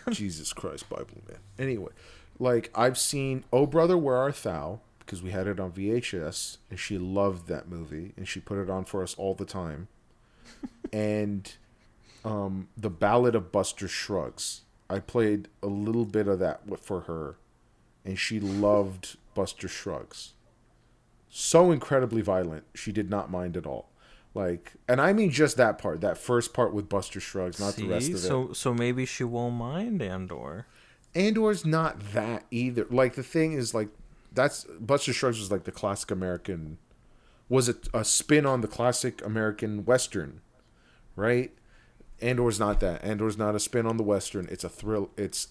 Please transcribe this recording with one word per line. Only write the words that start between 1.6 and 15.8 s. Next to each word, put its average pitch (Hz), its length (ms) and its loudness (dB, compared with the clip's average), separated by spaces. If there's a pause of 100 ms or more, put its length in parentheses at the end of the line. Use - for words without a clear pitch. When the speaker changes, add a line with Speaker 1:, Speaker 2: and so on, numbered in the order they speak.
Speaker 2:
like, 123 340 2
I've 127 240 4
seen 135 460 -2 (100)
Oh 135 140 6
Brother, 170 320 6
Where 139 180 2
Art 135 200 2
Thou? 85 420 -4 (220)
Because 92 240 -10
we 90 80 -6
had 95 160 -2
it 95 100 -2
on 92 140 -6
V 98 180 -4
H 120 240 -2
S, - 440 -6 (120)
and 95 80 -12
she 101 200 -6
loved 92 500 0
that 85 200 -6
movie, 82 480 -10
and 95 120 -10
she - 100 -8
put 98 200 -6
it 95 120 -4
on 95 140 -2
for 95 180 -4
us 87 140 -6
all 95 180 -2
the 98 100 -8
time. 87 440 -8 (500)
Speaker 1:
<laughs> - 540 -16
Speaker 2:
And, 107 600 -2 (720)
um, 98 520 -4
The 107 140 -4
Ballad 110 440 4
of 92 160 0
Buster 98 380 0
Scruggs. - 720 -4 (280)
I 98 120 -2
played 104 480 0 (160)
a - 20 0
little 107 380 0